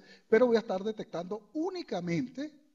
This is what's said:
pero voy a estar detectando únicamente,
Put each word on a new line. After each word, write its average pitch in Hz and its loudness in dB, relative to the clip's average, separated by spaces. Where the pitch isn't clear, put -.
pero 233 6
voy 233 4
a 214 6
estar 196 -4
detectando 208 -8
únicamente, 262 -4